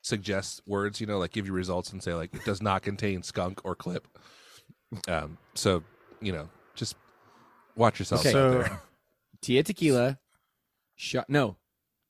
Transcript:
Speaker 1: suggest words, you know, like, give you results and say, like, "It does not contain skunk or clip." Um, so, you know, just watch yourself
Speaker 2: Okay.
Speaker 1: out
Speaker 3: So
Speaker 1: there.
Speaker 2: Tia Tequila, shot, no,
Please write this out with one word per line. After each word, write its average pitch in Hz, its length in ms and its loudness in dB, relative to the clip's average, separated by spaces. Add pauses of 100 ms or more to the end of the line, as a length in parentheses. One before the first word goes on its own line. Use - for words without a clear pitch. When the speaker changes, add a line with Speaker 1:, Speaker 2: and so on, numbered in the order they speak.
Speaker 1:
suggest 98 640 -4
words, 101 340 -2
you 110 60 -4
know, 104 120 -2
like, 87 140 -2
give 101 140 -4
you 95 60 -6
results 92 400 -4
and 92 100 -12
say, 87 120 -4
like, 85 200 -6
"It - 100 -12
does 101 160 -2
not 98 220 2
contain 101 400 -2
skunk 92 420 -4
or 90 120 -4
clip." - 320 -8 (960)
Um, 80 320 -4 (160)
so, 90 300 2 (360)
you 101 120 -4
know, 80 160 -6 (260)
just - 220 -6 (800)
watch 113 240 4
yourself 90 220 0
Speaker 2:
Okay. 131 80 6
Speaker 1:
out - 20 4
Speaker 3:
So 135 180 6 (120)
Speaker 1:
there. 95 200 -4 (580)
Speaker 2:
Tia 131 220 4
Tequila, 139 560 2 (760)
shot, - 340 -4
no, 131 280 2 (520)